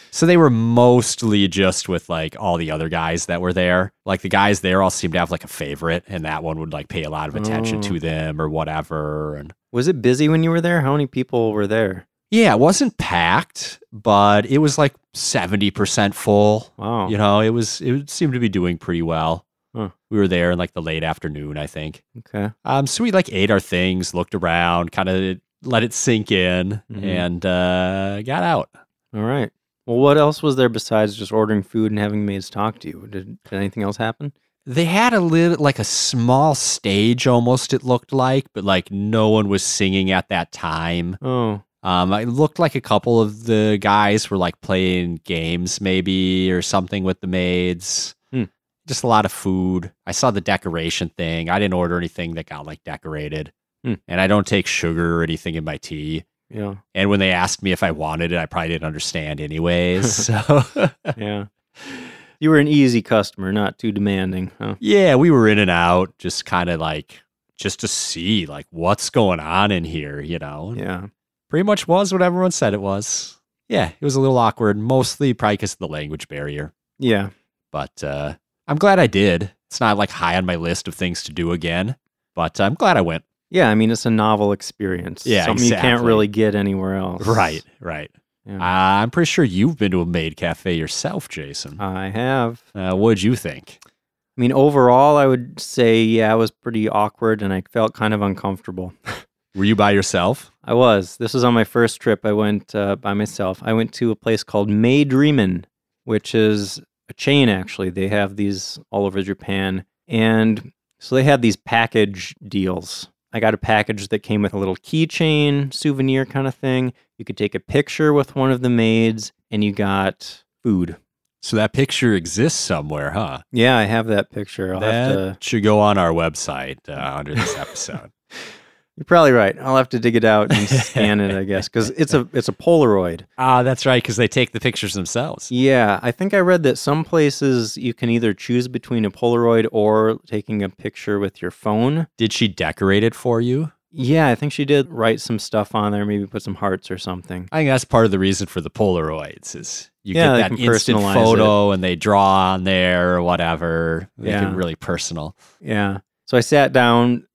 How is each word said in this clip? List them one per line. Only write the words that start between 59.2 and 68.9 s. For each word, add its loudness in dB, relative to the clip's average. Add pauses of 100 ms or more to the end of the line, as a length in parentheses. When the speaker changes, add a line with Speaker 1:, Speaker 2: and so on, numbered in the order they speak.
Speaker 1:
anyways. 0
Speaker 2:
<laughs> -
Speaker 1:
So 4 (120)
<laughs> -4
Speaker 2:
Yeah. -6 (960)
You 2
were 8
an 4
easy 4
customer, -2
not -2
too -2
demanding, -2
huh? -8
Speaker 1:
Yeah, 4
we 6
were 6
in 6
and 4
out, 2
just -8
kinda, -2
like, -8 (340)
just -6
to -6
see, -4
like, -14
what's -2